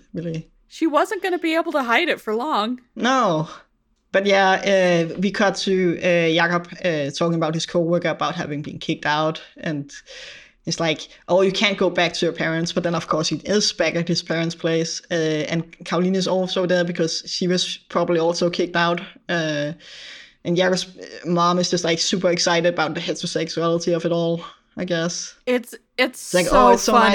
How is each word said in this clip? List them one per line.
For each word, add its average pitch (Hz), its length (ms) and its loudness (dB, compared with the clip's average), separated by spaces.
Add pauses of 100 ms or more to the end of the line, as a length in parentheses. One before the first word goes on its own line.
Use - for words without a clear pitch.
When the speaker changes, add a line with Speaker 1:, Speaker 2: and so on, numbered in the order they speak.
(160)
Speaker 1:
really. 160 320 -8 (200)
Speaker 2:
She - 200 -2
wasn't 339 340 0
gonna 359 160 -2
be 330 180 -2
able 330 180 -2
to 277 100 0
hide 247 260 2
it 214 100 -2
for 220 140 -6
long. 240 480 -2 (140)
Speaker 1:
No. 214 520 2 (680)
But 196 120 2
yeah, 190 880 4
uh, - 60 -12
we 196 120 0
cut 196 260 2
to, 185 420 0
uh, 170 340 2
Jakob, 175 340 2 (160)
uh, 151 280 0
talking 170 240 0
about 165 180 0
his 160 120 -4
coworker 170 440 0
about 151 260 -2
having 147 260 -6
been - 160 -10
kicked - 280 -6
out, 156 360 0 (160)
and 147 320 -6 (760)
it's 170 160 -4
like, 160 260 -2 (220)
"Oh, 180 120 4
you 190 120 4
can't 196 240 0
go 185 120 2
back 175 260 0
to - 100 -2
your 160 80 0
parents." 160 400 -2
But 180 100 -2
then, 170 100 -2
of 165 140 -4
course, - 220 -2
he 156 160 -2
is 208 260 2
back 160 240 0
at 170 140 -2
his 170 120 0
parents' 165 320 -2
place, 165 480 -2 (100)
uh, 156 380 0
and 165 140 -2 (220)
Caroline 180 300 2
is 185 120 0
also 185 380 0
there 180 180 2
because 170 420 -2
she - 220 -4
was 175 300 -2 (100)
probably 175 320 0
also 175 300 2
kicked 175 260 -2
out. 170 240 2 (300)
Uh, 156 420 -2 (720)
and 170 140 0
Jakob's 185 300 2 (380)
mom 175 320 2
is 180 120 2
just, 175 160 0
like, 170 140 0
super 185 320 0
excited 175 420 2
about 160 220 -2
the 170 60 -6
heterosexuality 165 960 -2
of 160 100 -2
it 170 60 0
all, 170 320 0 (320)
I - 80 -6
guess. 175 520 -4 (100)
Speaker 2:
It's, 247 280 -2 (240)
it's 254 240 0
Speaker 1:
It's - 120 -10
like, 175 140 4
Speaker 2:
so 247 200 8
Speaker 1:
"Oh, - 60 10
it's - 100 2
so 226 100 2
nice 220 220 6